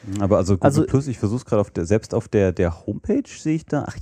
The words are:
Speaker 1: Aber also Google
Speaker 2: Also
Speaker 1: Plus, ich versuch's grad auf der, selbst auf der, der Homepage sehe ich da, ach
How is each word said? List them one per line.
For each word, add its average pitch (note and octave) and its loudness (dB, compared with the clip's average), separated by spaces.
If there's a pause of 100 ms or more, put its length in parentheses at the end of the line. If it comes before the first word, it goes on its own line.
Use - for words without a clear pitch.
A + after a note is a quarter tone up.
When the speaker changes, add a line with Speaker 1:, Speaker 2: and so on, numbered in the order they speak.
(200)
Speaker 1:
Aber G2 4
also F#2+ 2
Google F2+ 0
Speaker 2:
Also C#3+ 4
Speaker 1:
Plus, C#3 0
ich A#2+ -6
versuch's A2 -4
grad A2 0
auf G2+ -2
der, E2+ -6
selbst G#2 0
auf A#2 -4
der, G2 2
der E2+ -4
Homepage G#3+ -4
sehe - -4
ich D#3 -8
da, D3 -4
ach - -14